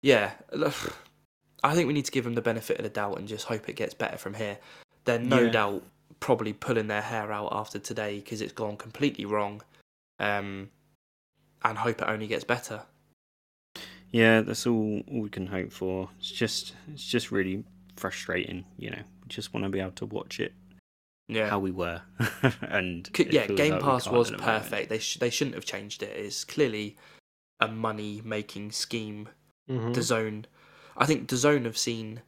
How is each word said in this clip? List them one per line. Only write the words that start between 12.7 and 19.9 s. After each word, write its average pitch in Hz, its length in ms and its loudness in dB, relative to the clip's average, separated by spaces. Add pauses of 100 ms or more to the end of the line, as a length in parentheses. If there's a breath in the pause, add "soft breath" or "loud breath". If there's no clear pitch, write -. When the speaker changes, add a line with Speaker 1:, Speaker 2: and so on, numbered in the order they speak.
Speaker 2:
Yeah, 113 300 10
that's 107 260 -2
all, 107 400 2
all 127 140 -2
we 104 80 -4
can 95 180 -6
hope 92 260 -4
for. 92 460 -4
It's - 120 -8
just, - 440 -2 (180)
it's 143 140 -12
just 120 240 -2
really 98 340 0 (320)
frustrating, 92 680 -4 (140)
you 110 120 -8
know. - 120 -10 (200)
We 123 60 -20
just - 240 -10
wanna 104 160 -2
be 98 120 -2
able 95 120 -6